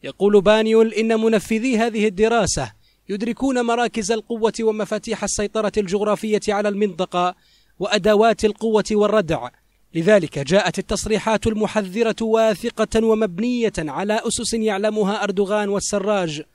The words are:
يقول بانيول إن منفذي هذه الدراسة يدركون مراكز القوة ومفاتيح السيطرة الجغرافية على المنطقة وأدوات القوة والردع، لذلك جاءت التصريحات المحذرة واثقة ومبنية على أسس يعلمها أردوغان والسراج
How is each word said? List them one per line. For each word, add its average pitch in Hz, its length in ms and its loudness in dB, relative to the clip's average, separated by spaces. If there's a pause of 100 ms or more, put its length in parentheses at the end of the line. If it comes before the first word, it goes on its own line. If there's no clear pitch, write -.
يقول 202 380 4
بانيول 220 520 4
إن 220 280 0
منفذي 220 580 0
هذه 220 280 0
الدراسة 202 680 0 (360)
يدركون 240 540 -2
مراكز 233 500 -2
القوة 220 480 -2
ومفاتيح 214 640 -2
السيطرة 208 520 -2
الجغرافية 208 720 0
على 208 200 0
المنطقة 185 680 -2 (440)
وأدوات 208 640 2
القوة 214 480 0
والردع، 196 560 0 (460)
لذلك 170 440 2
جاءت 170 400 0
التصريحات 214 680 -2
المحذرة 214 720 -2
واثقة 220 840 0
ومبنية 220 760 0
على 175 480 -2
أسس 226 280 -4
يعلمها 214 720 0
أردوغان 202 440 0
والسراج 190 760 -2 (120)